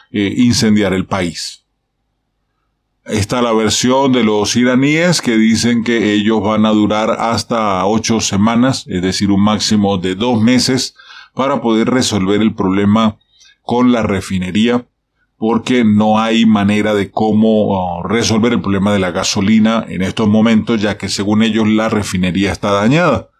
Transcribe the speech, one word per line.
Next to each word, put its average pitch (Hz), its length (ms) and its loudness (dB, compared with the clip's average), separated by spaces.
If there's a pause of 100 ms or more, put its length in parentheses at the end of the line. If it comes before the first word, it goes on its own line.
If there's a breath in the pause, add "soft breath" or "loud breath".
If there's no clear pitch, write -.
(120)
eh, 101 240 -2
incendiar 107 560 2
el 95 140 -2
país. - 580 -8 (1400)
Está 113 380 -4
la 117 100 0
versión 123 600 2
de 123 100 2
los 104 320 0
iraníes 143 680 2
que 117 160 0
dicen 113 460 2
que 113 300 0
ellos 107 320 0
van 107 200 0
a 107 60 2
durar 107 480 2
hasta 107 680 -2
ocho 110 340 0
semanas, 117 640 0
es 92 160 -4
decir, 95 300 -2
un 98 100 2
máximo 101 560 0
de 92 160 -4
dos 113 260 -2
meses, 127 540 0 (400 loud breath)
para 131 260 -2
poder 113 300 0
resolver 107 500 0
el 107 140 0
problema 101 640 0 (440 soft breath)
con 123 280 2
la 117 140 2
refinería, 98 840 -2 (520)
porque 117 460 0
no 107 340 2
hay 113 280 2
manera 104 480 2
de 98 160 -2
cómo, 104 880 0
uh, 87 60 -10
resolver 110 500 0
el 95 80 -2
problema 98 280 -2
de 104 100 0
la 92 100 -2
gasolina 110 760 0
en 90 140 -8
estos 98 280 -2
momentos, 110 520 2
ya 101 160 -2
que 95 140 -8
según 104 320 -2
ellos 110 260 0
la 110 220 0
refinería 95 600 -2
está 87 200 -4
dañada. 120 580 0 (120 loud breath)